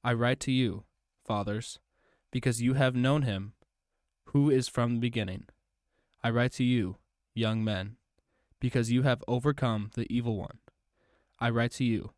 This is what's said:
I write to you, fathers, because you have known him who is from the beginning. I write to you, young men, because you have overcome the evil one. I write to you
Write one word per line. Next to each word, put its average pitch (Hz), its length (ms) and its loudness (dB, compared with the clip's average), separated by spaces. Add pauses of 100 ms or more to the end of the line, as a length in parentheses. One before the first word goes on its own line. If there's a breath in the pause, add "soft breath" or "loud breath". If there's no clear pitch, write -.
I 123 80 0
write 120 300 0
to 135 100 -2
you, 117 320 0 (400)
fathers, 104 560 -4 (520)
because 120 300 -2
you 127 120 2
have 131 200 2
known 131 280 2
him 101 320 -4 (720)
who 143 240 4
is 131 180 4
from 120 280 0
the 117 40 0
beginning. 113 460 -4 (760)
I 120 80 0
write 120 240 0
to 127 120 0
you, 113 320 0 (360)
young 110 300 0
men, 104 320 -4 (640)
because 120 320 0
you 127 120 4
have 127 220 2
overcome 120 680 0
the 117 200 -4
evil 117 220 -2
one. - 240 -10 (800)
I 120 100 0
write 117 240 2
to 131 120 0
you 110 320 0